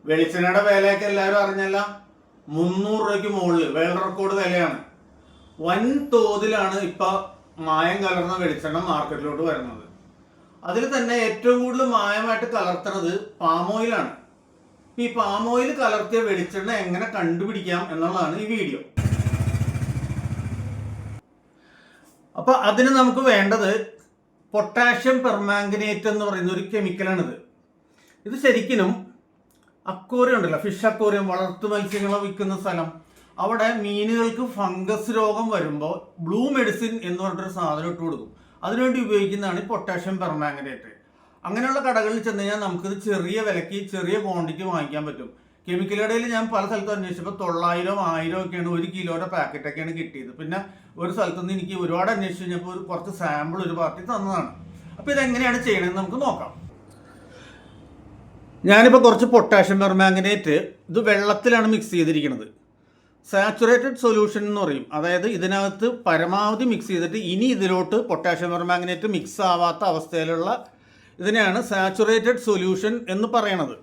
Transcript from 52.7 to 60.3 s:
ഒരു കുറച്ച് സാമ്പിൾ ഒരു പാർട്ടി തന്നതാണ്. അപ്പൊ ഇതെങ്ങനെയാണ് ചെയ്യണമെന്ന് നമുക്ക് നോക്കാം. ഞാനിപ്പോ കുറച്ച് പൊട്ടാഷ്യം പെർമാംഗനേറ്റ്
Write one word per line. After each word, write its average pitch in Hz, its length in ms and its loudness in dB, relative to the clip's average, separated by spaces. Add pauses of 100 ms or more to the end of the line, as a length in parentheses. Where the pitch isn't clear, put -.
ഒരു 190 160 -10
കുറച്ച് 170 220 -8 (100)
സാമ്പിൾ 156 440 -4
ഒരു 165 120 -4
പാർട്ടി 160 320 -4
തന്നതാണ്. 196 400 -4 (480)
അപ്പൊ - 160 -8
ഇതെങ്ങനെയാണ് 247 520 0
ചെയ്യണമെന്ന് 185 360 0
നമുക്ക് 190 240 -6
നോക്കാം. - 260 -4 (2250)
ഞാനിപ്പോ 240 360 12
കുറച്ച് 233 260 8
പൊട്ടാഷ്യം 196 500 6
പെർമാംഗനേറ്റ് 190 720 4 (360)